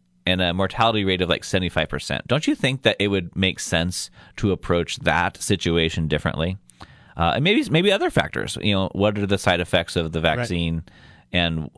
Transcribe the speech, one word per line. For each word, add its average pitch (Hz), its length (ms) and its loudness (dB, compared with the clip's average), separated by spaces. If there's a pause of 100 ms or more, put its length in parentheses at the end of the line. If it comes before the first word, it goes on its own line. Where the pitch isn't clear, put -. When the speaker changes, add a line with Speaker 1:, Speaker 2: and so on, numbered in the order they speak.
(260)
Speaker 1:
and 92 140 0
a 87 140 0
mortality 104 500 0
rate 92 160 2
of, 87 80 0
like, - 160 0
seventy-five 85 440 -2
percent, - 380 -6
don't 151 200 0
you 294 80 2
think 135 280 -2
that 107 160 2
it 101 100 0
would 95 280 -2
make 92 240 0
sense 87 500 -2 (260)
to 101 160 2
approach 85 480 0
that 85 360 0
situation 82 720 0
differently? 80 480 -2 (580)
Uh, 82 200 2
and 131 100 2
maybe, 220 240 4
maybe 180 240 4
other 330 160 0
factors, - 540 -2
you 104 100 2
know, 95 200 2
what 104 260 2
are 101 80 0
the 98 100 2
side 87 240 2
effects 85 360 0
of 80 160 -2
the 82 100 -2
Speaker 2:
Right. 80 160 2
Speaker 1:
vaccine 82 440 -2 (480)
and, 82 480 -2